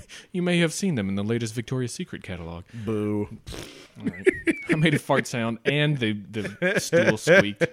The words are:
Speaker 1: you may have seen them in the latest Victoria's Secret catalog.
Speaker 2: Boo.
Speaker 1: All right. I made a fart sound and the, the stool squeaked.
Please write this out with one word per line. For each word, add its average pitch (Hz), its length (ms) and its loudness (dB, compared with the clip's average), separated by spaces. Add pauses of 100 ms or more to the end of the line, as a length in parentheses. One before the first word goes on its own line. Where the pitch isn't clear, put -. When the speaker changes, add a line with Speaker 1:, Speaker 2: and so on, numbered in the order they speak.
(320)
Speaker 1:
you 180 100 -2
may 175 180 4
have 165 140 4
seen 190 220 0
them 98 140 0
in 98 60 -2
the 101 80 -2
latest 113 300 -2
Victoria's 123 400 -4
Secret - 300 -10
catalog. 85 400 -10 (220)
Speaker 2:
Boo. 104 420 -2 (720)
Speaker 1:
All - 60 -8
right. - 220 0 (420)
I - 60 4
made 156 180 4
a 139 60 2
fart 131 280 0
sound 117 380 -2
and 147 320 2
the, 110 160 0
the 104 640 -2
stool - 380 4
squeaked. 156 560 4